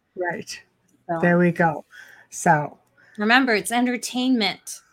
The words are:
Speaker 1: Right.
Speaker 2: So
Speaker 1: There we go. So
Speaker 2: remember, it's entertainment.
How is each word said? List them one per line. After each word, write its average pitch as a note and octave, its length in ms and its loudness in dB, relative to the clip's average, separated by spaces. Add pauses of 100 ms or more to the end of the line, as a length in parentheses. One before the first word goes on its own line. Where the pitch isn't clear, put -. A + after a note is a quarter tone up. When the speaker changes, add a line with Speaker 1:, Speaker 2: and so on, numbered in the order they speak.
(140)
Speaker 1:
Right. - 480 -8 (460)
Speaker 2:
So E3+ 120 -4
Speaker 1:
There F3 180 4
we F3 120 4
go. E3 340 0 (460)
So D3+ 480 0 (400)
Speaker 2:
remember, A#3+ 360 2
it's G3 180 -2
entertainment. B3 1080 -2 (120)